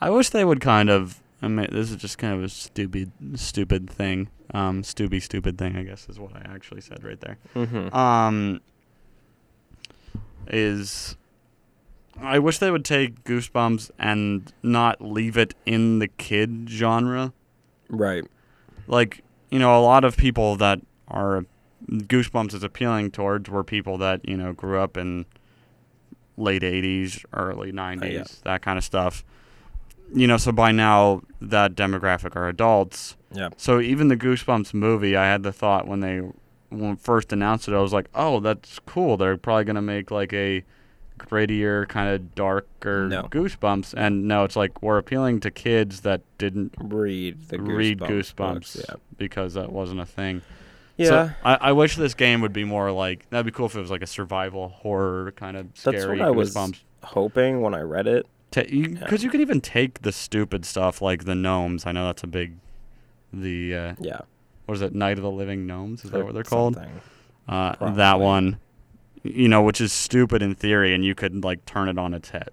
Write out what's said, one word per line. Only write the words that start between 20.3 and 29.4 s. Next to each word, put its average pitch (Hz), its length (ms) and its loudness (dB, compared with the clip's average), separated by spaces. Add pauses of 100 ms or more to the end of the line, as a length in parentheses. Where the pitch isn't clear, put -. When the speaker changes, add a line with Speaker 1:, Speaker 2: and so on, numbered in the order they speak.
Speaker 1:
that 98 240 2 (280)
are 98 360 -2 (440)
Goosebumps 110 640 -2
is 95 80 -10
appealing 107 500 -2
towards 101 360 -2
were 98 160 -2
people 98 340 -4
that, 95 300 -2
you 95 80 -4
know, 92 160 -6
grew 95 280 -4
up 95 160 -2
in 90 280 -6 (1120)
late 98 280 0
eighties, 92 680 -2
early 95 400 -6
nineties, 92 400 -8
Speaker 2:
Uh, 90 60 -6
yeah. - 60 -8 (200)
Speaker 1:
that 92 180 -4
kind 95 160 -2
of 90 60 -2
stuff. 90 400 -2 (880)